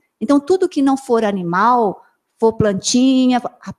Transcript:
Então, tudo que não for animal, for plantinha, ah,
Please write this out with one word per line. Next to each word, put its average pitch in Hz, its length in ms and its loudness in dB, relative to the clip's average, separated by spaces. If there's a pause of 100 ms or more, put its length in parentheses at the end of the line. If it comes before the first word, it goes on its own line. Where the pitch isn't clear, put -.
(200)
Então, 285 220 0
tudo 370 260 0
que - 140 -6
não 269 160 0
for 226 260 -2
animal, 202 800 -2 (360)
for 226 160 2
plantinha, 247 920 0
ah, - 340 -16